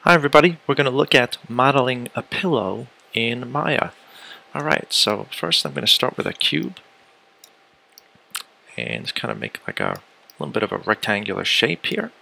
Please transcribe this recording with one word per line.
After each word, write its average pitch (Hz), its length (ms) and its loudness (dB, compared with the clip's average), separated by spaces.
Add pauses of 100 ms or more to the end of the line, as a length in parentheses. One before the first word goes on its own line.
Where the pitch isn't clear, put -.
Hi 175 120 6
everybody, 156 520 6
we're 143 100 2
gonna 139 140 2
look 139 220 0
at 123 260 4 (100)
modeling 123 640 2
a 117 80 -6
pillow 117 640 -4 (280)
in 120 360 -2
Maya. 147 400 0 (640)
All 143 80 -4
right, - 300 0
so - 340 0 (100)
first - 300 -2
I'm - 60 -8
gonna - 160 -4
start - 280 2
with - 100 -4
a - 60 -4
cube 180 460 -4 (2000)
and - 400 -8
kind 117 160 -6
of 53 80 -8
make, - 260 -10
like, - 140 -8
a 50 200 -4 (380)
little 73 140 -8
bit - 100 0
of 104 80 -4
a 98 80 -6
rectangular 101 680 -2
shape - 420 -2
here. - 360 -6